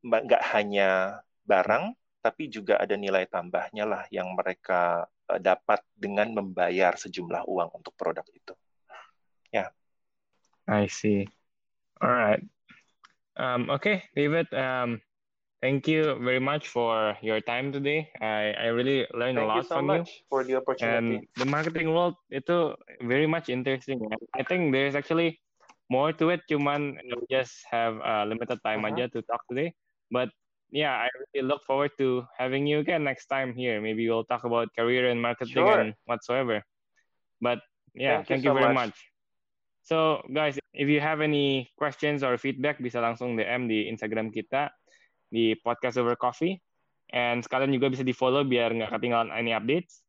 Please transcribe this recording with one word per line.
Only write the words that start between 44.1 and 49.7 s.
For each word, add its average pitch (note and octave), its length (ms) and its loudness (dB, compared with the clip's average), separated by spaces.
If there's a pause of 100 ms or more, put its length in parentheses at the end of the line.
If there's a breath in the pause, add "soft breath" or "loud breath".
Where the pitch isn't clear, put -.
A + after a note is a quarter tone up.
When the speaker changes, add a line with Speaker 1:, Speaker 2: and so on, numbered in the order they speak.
Speaker 2:
kita, C3+ 400 -4 (560 soft breath)
di A2+ 240 2
Podcast A#2 480 -2
Over A#2+ 160 2
Coffee. D#3+ 400 -2 (560)
And A#2+ 320 0
sekalian C3+ 240 0
juga C3 240 2
bisa C3+ 80 -4
di-follow B2+ 400 2
biar A#2+ 320 2
nggak A2 160 -2
ketinggalan A#2 400 0
any A#2 240 -2
updates. B2+ 540 -2